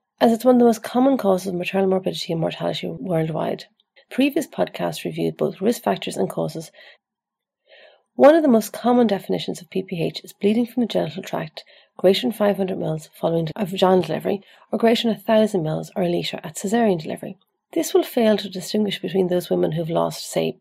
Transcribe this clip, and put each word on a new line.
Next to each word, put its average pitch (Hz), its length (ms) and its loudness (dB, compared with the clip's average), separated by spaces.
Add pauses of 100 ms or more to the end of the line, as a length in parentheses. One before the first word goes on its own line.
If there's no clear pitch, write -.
(220)
as 233 100 6
it's 226 140 -2
one 254 80 6
of 240 60 6
the 240 60 6
most 226 180 2
common 175 340 2
causes 190 300 0
of 180 80 -4
maternal 190 340 0
morbidity 185 420 -2
and 165 80 -2
mortality 165 480 -4
worldwide. 165 760 -4 (480)
Previous 285 340 0
podcasts 175 580 -4
reviewed 160 320 -4
both - 260 -4
risk 233 200 0
factors 185 340 -4
and 190 140 -2
causes. 165 420 -6 (1400)
One 285 220 8
of 330 80 4
the 302 40 4
most 226 240 4
common 240 360 2
definitions 190 540 -4
of - 100 -20
P 190 100 -2
P 175 220 -6
H 160 200 -4
is - 80 -20
bleeding 220 360 0
from - 140 -2
the 226 60 0
genital 170 360 -4
tract - 400 -8 (340)
greater 190 240 4
than 240 120 -2
five 202 240 0
hundred 190 200 -2
mils 160 320 -6 (100)
following 165 360 0
a 208 100 -2
vaginal 185 380 4
delivery, 190 400 -4 (280)
or 214 60 -4
greater 233 300 2
than 214 100 0
a - 20 -18
thousand 214 440 2
mils 156 320 -6
or 196 80 0
a 175 40 0
litre 175 360 -4
at 160 140 -12
caesarean 202 440 2
delivery. - 340 -10 (380)
This 330 220 -2
will 349 80 6
fail 214 340 2
to 208 100 -6
distinguish 202 540 -2
between 185 280 0
those 180 200 0
women 175 220 0
who've 165 180 -4
lost, 170 400 -2
say, 165 320 -4